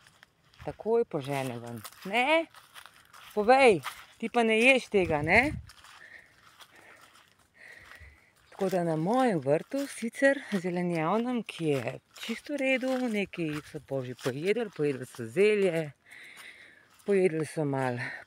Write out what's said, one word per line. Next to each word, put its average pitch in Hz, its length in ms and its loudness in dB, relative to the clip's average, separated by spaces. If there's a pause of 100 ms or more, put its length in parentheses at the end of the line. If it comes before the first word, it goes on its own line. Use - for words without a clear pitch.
(640)
Takoj 233 400 0
požene 135 580 -4
ven. 117 180 -10 (240)
Ne? 269 420 0 (880)
Povej, 220 460 6 (380)
ti 226 100 -6
pa 240 140 2
ne 226 180 4
ješ 254 320 4
tega, 160 300 2
ne? 220 320 4 (3000)
Tako 190 140 0
da 175 80 2
na 165 120 0
mojem 214 440 2
vrtu, 165 460 0
sicer 277 520 0 (140)
zelenjavnem, 180 880 0
ki - 220 -10
je 135 340 0 (220)
čisto - 320 -8
v 294 80 -4
redu, 262 300 0 (180)
nekaj 175 480 -4 (100)
so 151 220 -12
božji 127 260 -6
pojedli, 190 600 -2
pojedli 135 300 -2
so - 200 -12
zelje, 175 640 2 (1160)
pojedli 180 400 4
so 156 180 -4
malo 131 340 -2 (280)